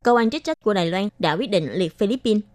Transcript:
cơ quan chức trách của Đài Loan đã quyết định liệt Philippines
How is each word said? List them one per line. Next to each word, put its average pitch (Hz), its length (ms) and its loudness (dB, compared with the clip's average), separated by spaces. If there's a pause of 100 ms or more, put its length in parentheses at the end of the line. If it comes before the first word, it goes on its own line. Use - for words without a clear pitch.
cơ 240 60 6
quan 233 180 4
chức 294 140 -6
trách 320 200 -6
của 208 100 2
Đài 180 120 0
Loan 185 240 -2 (100)
đã 156 140 2
quyết - 160 -4
định 156 240 0
liệt 170 240 -4
Philippines 214 460 0 (120)